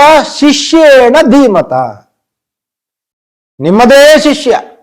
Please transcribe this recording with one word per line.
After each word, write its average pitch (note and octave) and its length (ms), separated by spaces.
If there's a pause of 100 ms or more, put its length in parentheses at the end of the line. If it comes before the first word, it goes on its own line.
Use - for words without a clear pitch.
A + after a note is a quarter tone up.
(240)
ಶಿಷ್ಯೇಣ C#4 1000
ಧೀಮತ", A3+ 520 (1900)
ನಿಮ್ಮದೇ B3 600
ಶಿಷ್ಯ, C4+ 400 (240)